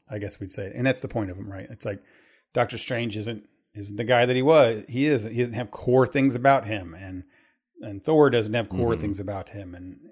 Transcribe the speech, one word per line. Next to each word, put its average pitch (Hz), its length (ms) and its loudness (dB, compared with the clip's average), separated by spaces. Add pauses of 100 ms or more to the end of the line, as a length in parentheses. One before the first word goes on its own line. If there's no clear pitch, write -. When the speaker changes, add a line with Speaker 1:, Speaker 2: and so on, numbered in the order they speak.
Speaker 1:
I 107 100 -10
guess 101 200 -10
we'd 92 120 -12
say. 98 240 -10
And 120 100 -4
that's 131 160 0
the 131 60 -8
point 104 240 -6
of 90 60 -14
them, 104 140 -12
right? 95 180 -12
It's - 160 -16
like 104 160 -6 (520)
Doctor 120 240 0
Strange 117 400 -6
isn't, 110 300 -8 (260)
isn't 101 240 -12
the 120 60 -4
guy 120 220 6
that 127 100 2
he 127 60 2
was. 123 460 6
He 127 180 -2
is, 139 180 2
he 113 160 -4
doesn't 123 160 -2
have 120 160 -6
core 127 360 4
things 135 280 2
about 127 300 4
him. 95 280 -6
And, 92 300 -12 (580)
and 101 220 -12
Thor 151 260 6
doesn't 113 240 2
have 113 160 -2
core 117 240 0
Speaker 2:
Mm-hmm. 104 80 -2
Speaker 1:
things 101 180 -4
about 95 300 -8
him. 92 260 -14
And, 90 220 -16 (140)